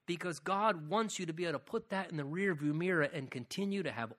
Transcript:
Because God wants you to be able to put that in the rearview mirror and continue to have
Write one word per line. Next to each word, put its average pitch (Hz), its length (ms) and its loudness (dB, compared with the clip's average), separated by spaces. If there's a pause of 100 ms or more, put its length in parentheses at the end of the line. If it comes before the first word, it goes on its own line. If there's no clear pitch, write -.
Because 175 340 -2
God 190 500 2
wants 208 300 0
you 180 60 -2
to 160 80 -4
be 170 100 -2
able 156 160 0
to - 0 -
put - 300 -6
that 190 200 -2
in 170 80 -4
the 147 60 0
rearview 151 500 2
mirror 170 300 4
and 139 260 -2
continue 196 540 -2
to 143 80 -2
have 113 280 -4